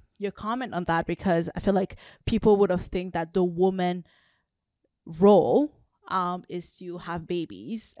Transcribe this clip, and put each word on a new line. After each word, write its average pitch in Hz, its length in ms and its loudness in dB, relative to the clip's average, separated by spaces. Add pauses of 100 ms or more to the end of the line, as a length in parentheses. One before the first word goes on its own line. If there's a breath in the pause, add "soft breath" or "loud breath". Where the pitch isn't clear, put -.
(180)
your 202 140 -6
comment 233 420 -8
on 175 100 -4
that, 165 220 0
because 170 480 0
I - 60 -8
feel 196 140 2
like 202 220 -2 (300 loud breath)
people 214 300 4
would 196 140 4
have 180 120 -2
think 185 320 -6
that 165 200 -6
the 185 100 4
woman 180 600 0 (1000 soft breath)
role, 185 680 4 (360)
um, 180 400 -4
is - 300 -12
to 180 200 -12
have 170 300 -10
babies, 165 720 -10